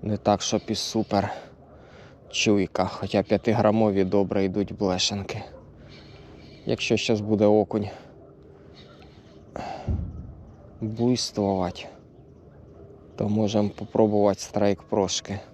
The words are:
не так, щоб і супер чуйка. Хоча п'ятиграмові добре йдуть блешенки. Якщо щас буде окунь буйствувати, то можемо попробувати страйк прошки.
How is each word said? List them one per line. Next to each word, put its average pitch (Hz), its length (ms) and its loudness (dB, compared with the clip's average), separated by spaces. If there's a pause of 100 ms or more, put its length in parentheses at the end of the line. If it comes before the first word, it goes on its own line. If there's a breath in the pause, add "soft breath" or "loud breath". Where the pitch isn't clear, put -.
не 104 140 -2
так, 104 260 2
щоб - 260 0
і 110 60 -2
супер 101 560 -2 (1000 loud breath)
чуйка. 101 540 0
Хоча 98 380 -2
п'ятиграмові 107 800 2
добре 98 400 2
йдуть 95 320 -2
блешенки. 101 680 -2 (1200 loud breath)
Якщо 113 300 0
щас 107 240 0
буде 104 260 2
окунь 104 420 2 (3000 loud breath)
буйствувати, 107 1040 0 (1300)
то - 120 0
можемо 104 400 2
попробувати 104 720 2
страйк 101 420 0
прошки. 98 560 -2 (160)